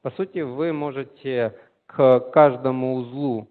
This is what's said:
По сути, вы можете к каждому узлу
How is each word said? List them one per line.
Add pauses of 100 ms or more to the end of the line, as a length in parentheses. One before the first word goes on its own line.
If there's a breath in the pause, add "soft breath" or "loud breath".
По
сути,
вы
можете (300 soft breath)
к (120)
каждому
узлу